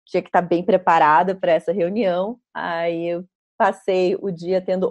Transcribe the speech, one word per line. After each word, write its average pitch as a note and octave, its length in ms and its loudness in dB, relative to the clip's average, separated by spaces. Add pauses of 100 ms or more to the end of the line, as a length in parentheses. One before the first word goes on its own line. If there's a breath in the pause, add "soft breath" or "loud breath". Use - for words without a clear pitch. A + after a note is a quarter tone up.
tinha F3+ 160 -4
que - 80 -12
tá F3+ 120 2
bem F3 220 -2
preparada F3 720 4
pra F3+ 200 0
essa D#3+ 180 0
reunião. G3 680 -2 (160)
Aí E3+ 540 -4
eu F3 180 -6 (320)
passei F#3+ 640 0
o G3+ 80 -6
dia F3+ 320 -4
tendo F#3 300 -2